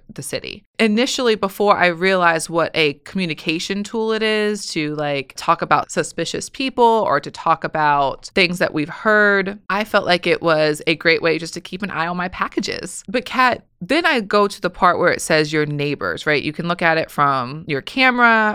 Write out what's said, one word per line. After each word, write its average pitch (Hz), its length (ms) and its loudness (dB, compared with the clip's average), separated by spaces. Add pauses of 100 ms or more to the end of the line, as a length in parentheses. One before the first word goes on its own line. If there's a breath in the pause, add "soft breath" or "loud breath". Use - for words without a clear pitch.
(140)
the - 80 -12
city. 69 400 -8 (160)
Initially, 226 560 2
before 202 420 2
I 175 120 4
realized 175 600 2
what 165 240 0
a 151 220 2 (100)
communication 180 800 -4
tool 220 280 -4
it 220 100 -2
is 214 500 -2
to, 151 220 -4
like, 143 420 -4
talk - 240 0
about 151 300 0
suspicious - 580 -6
people 233 580 2
or 143 140 2
to 147 100 -14
talk - 340 -2
about 147 680 0
things 180 260 2
that 170 120 2
we've 151 160 -2
heard, 202 680 2 (100)
I 202 160 -2
felt 208 220 0
like 175 200 2
it 165 140 2
was 156 460 2
a 165 80 2
great 160 260 2
way 160 180 0
just 165 140 -10
to 170 80 -10
keep - 220 -12
an 196 80 -8
eye 165 160 -4
on 175 100 -4
my 180 120 -4
packages. - 800 -6
But 233 180 -4
Kat, 247 400 0 (160)
then 285 220 0
I 302 160 2
go 208 260 2
to - 140 -6
the 180 80 -2
part 175 300 2
where 170 120 2
it - 120 -2
says 156 320 2
your 151 100 2
neighbors, 143 600 -4
right? 151 160 0
You 151 100 -4
can 165 160 -6
look 175 140 -2
at 160 160 2
it - 120 -4
from 139 560 -2
your 139 140 -4
camera, 233 760 2